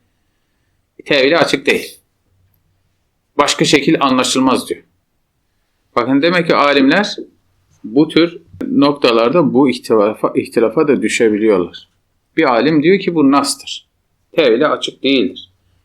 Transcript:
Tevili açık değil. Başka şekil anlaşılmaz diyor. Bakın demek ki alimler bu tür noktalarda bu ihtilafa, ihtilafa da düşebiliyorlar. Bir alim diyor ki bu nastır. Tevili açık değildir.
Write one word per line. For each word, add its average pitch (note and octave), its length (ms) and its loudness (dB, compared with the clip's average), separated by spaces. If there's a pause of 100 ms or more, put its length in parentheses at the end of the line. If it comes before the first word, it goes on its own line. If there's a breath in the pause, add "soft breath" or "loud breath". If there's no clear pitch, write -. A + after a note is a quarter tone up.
(1040)
Tevili D3 340 2
açık C#3+ 280 -2
değil. G#2 320 -4 (1400)
Başka C#3+ 260 0
şekil C#3+ 360 0
anlaşılmaz C3 680 0
diyor. - 140 -10 (1120)
Bakın C3 260 0
demek E3+ 240 0
ki D3+ 80 0
alimler C#3+ 640 0 (680)
bu C#3 240 0
tür E3 340 -2 (240)
noktalarda C3+ 880 0
bu C3+ 160 2
ihtilafa, G#2+ 640 -2
ihtilafa A#2 540 -2
da A2 140 0
düşebiliyorlar. G#2+ 840 0 (480)
Bir D3 160 2
alim C#3 300 2
diyor F#3 160 2
ki F3 160 -4
bu C#3+ 160 2
nastır. - 560 -4 (460)
Tevili C#3 340 2
açık - 360 -6
değildir. C3 480 -2 (340)